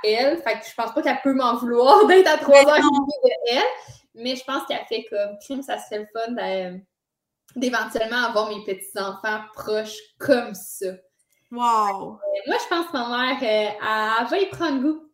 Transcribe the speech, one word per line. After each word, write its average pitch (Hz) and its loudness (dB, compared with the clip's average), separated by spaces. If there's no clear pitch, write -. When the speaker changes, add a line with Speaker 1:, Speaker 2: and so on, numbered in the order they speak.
Speaker 1:
elle. 254 0
Fait 220 -4
que - -18
je - -20
pense 226 -6
pas 320 0
qu'elle 262 -2
peut 269 2
m'en 247 0
vouloir 254 6
<laughs> - -
d'être 370 8
à 302 4
trois 277 8
Speaker 2:
Mais 294 6
Speaker 1:
heures 302 6
et 294 4
Speaker 2:
non. 294 4
Speaker 1:
demie 277 0
de 247 6
elle. 381 2
Mais 247 -6
je 247 -14
pense 269 -6
qu'elle - -6
fait - -6
comme, 208 -6
crime, 269 -10
ça - -8
serait - -10
le 214 -12
fun 226 -8
d'a-, 190 -6
d'éventuellement 233 -4
avoir 214 -2
mes 208 -10
petits-enfants 196 -8
proches 214 -6
comme 220 0
ça. - -12
Speaker 2:
Wow! 240 -10
Speaker 1:
Euh, 214 -2
moi, 415 -2
je - -10
pense 339 -2
que 339 -14
ma 240 -4
mère, 254 -2
euh, 220 -2
elle 240 -4
va 359 -2
y 381 0
prendre 285 -2
goût 311 -2